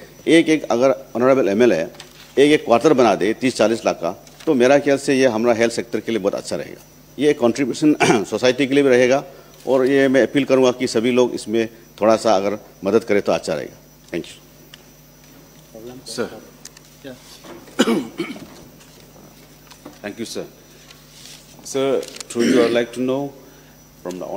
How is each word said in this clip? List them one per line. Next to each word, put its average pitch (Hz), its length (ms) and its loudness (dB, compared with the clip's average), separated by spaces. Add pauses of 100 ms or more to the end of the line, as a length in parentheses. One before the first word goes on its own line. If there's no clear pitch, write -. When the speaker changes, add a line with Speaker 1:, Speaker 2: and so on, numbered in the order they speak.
(260)
Speaker 1:
एक, 160 220 4
एक 156 160 0
अगर 123 260 2 (260)
honorable 127 320 2
एमएलए 98 380 2 (520)
एक, 143 140 6
एक 151 120 0
quarter 117 280 4
बना 120 220 4
दे 92 200 -2
तीस 127 220 -4
चालीस 110 300 0
लाख 90 80 0
का, 87 300 -8 (220)
तो 160 80 2
मेरा 127 240 4
ख्याल 139 200 0
से 139 160 -2
ये 131 120 4
हमारा 117 320 0
health 117 140 2
sector - 280 -6
के 117 120 -6
लिए 110 80 -4
बहुत 95 140 -2
अच्छा - 220 -8
रहेगा। - 260 -12 (360)
ये 143 140 2
contribution 139 720 0
<clears throat> - 0 - (220)
society 127 420 0
के 127 80 -2
लिए 143 80 4
भी 139 80 4
रहेगा, 127 340 4 (420)
और 131 200 2
ये 139 220 2
मैं 131 140 4
appeal 139 220 0
करूँगा 131 280 2
कि 127 140 -4
सभी 117 240 -2
लोग 123 240 2
इसमें 110 340 -4 (320)
थोड़ा 110 160 4
सा 107 200 2
अगर 101 220 -2 (260)
मदद 104 200 2
करें 101 180 0
तो 104 100 -2
अच्छा 85 220 -4
रहेगा। 65 220 -10 (320)
Thank 82 160 -8
you। - 120 -20 (1800)
Speaker 2:
Sir। 113 100 -6 (3750)
Thank 104 140 -14
you, 113 100 -10
sir। 92 160 -10 (1200)
Sir, 135 340 -2
through - 480 -4
you, 123 160 4
I'd 117 100 0
like 120 180 -4
to 123 60 -8
know 131 280 -4 (800)
from 87 160 -12
the 73 140 -12